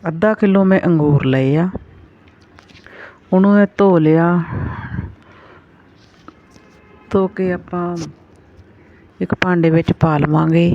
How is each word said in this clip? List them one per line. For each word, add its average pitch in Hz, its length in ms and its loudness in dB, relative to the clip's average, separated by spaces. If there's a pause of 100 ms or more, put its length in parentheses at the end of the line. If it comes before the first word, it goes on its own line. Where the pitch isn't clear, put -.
ਅੱਧਾ 175 320 -2
ਕਿਲੋ 196 300 2
ਮੈਂ 190 220 2
ਅੰਗੂਰ 147 400 2
ਲਏ 131 300 0
ਆ, 170 120 0 (1600)
ਉਹਨੂੰ 190 220 4
ਮੈਂ 202 120 4 (120)
ਧੋ 196 200 4
ਲਿਆ। 160 300 2 (2750)
ਧੋ 190 180 0
ਕੇ 185 240 -6
ਆਪਾਂ 175 440 -8 (1200)
ਇੱਕ - 140 -4
ਭਾਂਡੇ 170 360 0
ਵਿੱਚ 165 240 0
ਪਾ 156 240 -2
ਲਵਾਂਗੇ 160 460 0 (100)